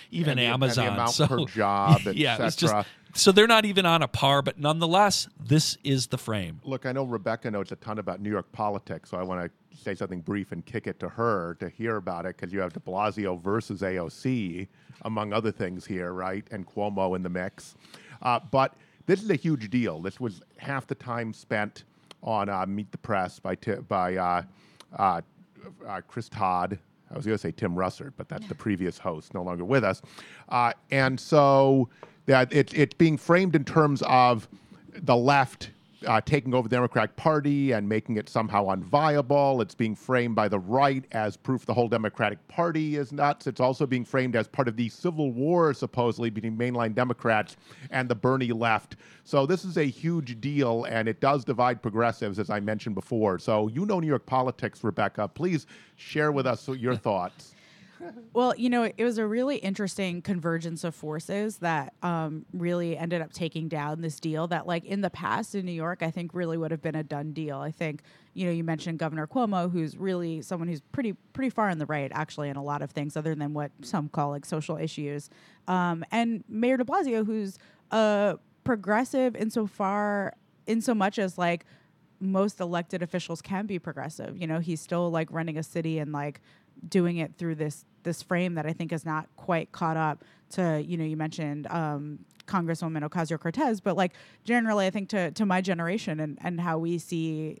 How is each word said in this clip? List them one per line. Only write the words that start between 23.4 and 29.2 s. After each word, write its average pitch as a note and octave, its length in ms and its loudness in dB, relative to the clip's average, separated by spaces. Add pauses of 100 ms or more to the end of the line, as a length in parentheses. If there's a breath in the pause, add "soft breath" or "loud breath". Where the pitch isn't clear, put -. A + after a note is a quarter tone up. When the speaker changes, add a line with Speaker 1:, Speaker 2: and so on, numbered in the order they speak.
Speaker 2:
Ti-, G2+ 220 -4 (100)
by, F#2 280 0
uh, F2 280 0 (520 loud breath)
uh, F2+ 260 2 (640)
uh, G2 220 -10
Chris - 220 -10
Todd. F#2 480 0 (320)
I - 80 -14
was - 80 -8
gonna G#2+ 140 0
say E2 120 -4
Tim F2+ 220 -4
Russert, F#2 420 -4
but - 140 -14
that's G#3+ 180 -10
the - 80 -8
Speaker 3:
<laughs> - 120 -16
Speaker 2:
previous F#2 320 -2
host, D#2+ 340 -6